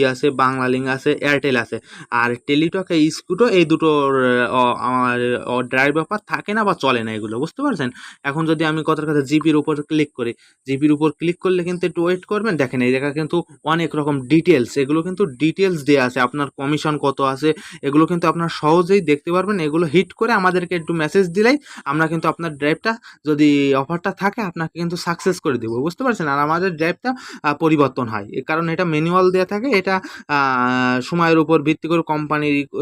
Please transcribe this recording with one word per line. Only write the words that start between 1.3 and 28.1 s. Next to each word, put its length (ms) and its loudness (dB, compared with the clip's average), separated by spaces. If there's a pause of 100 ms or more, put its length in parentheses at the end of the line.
আছে, 200 -4 (320)
আর 200 2 (180)
টেলিটক, 420 0
এই 220 2
স্কুটো, 360 0
এই 180 4
দুটোর, 500 2
আহ, 440 2
অ-, 180 2
আমার, 420 0 (260)
অ, 160 -2
ড্রাইভ 360 2
অফার 300 -2
থাকে 260 -6
না 100 0
বা 100 0
চলে 300 0
না 100 -6
এগুলো, 260 -8
বুঝতে 220 -8
পারছেন? 280 -2 (340)
এখন 220 -2
যদি 200 0
আমি 200 -2
কথার 200 -2
কথা 160 0
জিপির 340 2
উপর 260 0
ক্লিক 320 -2
করি, 200 -6 (340)
জিপির 240 2
উপর 200 2
ক্লিক 280 -4
করলে 240 0
কিন্তু 220 -6
একটু 180 -4
ওয়েট 220 0
করবেন। 320 -2
দেখেন 240 0
এই 100 2
জায়গা 200 -2
কিন্তু 260 -4 (260)
অনেক 320 -2
রকম 200 0 (120)
ডিটেলস, 500 4
এগুলো 260 0
কিন্তু 220 -4
ডিটেলস 580 -2
দেয়া 220 4
আছে, 140 -2
আপনার 280 0 (100)
কমিশন 400 -2
কত 240 -2
আছে 280 0 (320)
এগুলো 240 2
কিন্তু 220 0
আপনারা 220 0
সহজেই 520 2
দেখতে 300 0
পারবেন। 280 0
এগুলো 260 0
হিট 280 2
করে 180 0
আমাদেরকে 440 0
একটু 180 -4
মেসেজ 360 2
দিলেই 280 2 (280)
আমরা 220 0
কিন্তু 200 -2
আপনার 300 -4
ড্রাইভটা 340 -2 (340)
যদি 240 4 (240)
অফারটা 380 -2
থাকে 300 -4
আপনাকে 320 -6
কিন্তু 220 -6
সাকসেস 440 -2
করে 180 -2
দেবো, 240 -6
বুঝতে 220 -6
পারছেন? 240 -2
আর 120 0
আমাদের 380 0
ড্রাইভটা, 320 -2 (340)
আহ, 100 0
পরিবর্তন 540 2
হয়, 240 -6